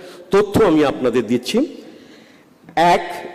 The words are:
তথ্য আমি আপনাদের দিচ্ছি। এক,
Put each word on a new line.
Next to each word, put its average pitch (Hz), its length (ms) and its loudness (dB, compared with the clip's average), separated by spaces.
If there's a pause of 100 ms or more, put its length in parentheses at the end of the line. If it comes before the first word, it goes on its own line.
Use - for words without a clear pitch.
(320)
তথ্য 202 340 2
আমি 156 200 4
আপনাদের 123 420 -2
দিচ্ছি। 160 560 -2 (920)
এক, 175 600 0